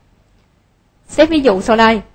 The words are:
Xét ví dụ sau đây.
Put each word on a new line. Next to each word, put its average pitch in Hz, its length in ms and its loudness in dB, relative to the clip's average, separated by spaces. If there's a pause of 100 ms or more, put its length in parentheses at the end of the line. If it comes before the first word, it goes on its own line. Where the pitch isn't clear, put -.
(1080)
Xét 311 220 0
ví 320 100 -2
dụ 202 220 0
sau 220 140 -2
đây. 226 260 0 (140)